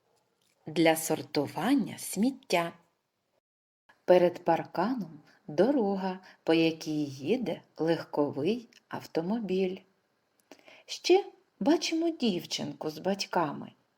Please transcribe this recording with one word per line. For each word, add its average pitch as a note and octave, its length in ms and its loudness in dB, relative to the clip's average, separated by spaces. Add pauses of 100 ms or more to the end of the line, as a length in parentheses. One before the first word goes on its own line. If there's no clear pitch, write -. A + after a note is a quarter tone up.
(640)
Для D#3+ 300 4
сортування D#3+ 1000 0
сміття. B3 760 -2 (1300)
Перед F3+ 380 6
парканом E3 760 -2 (280)
дорога, F#3+ 720 0 (240)
по D#3+ 100 2
якій D#3+ 520 0
їде D#3+ 560 -4 (160)
легковий D#3+ 920 -2 (180)
автомобіль. F#3 920 -4 (1080)
Ще - 400 2 (340)
бачимо E4 500 0
дівчинку D#3 800 -4
з D#3 80 -8
батьками, E3 760 -2 (260)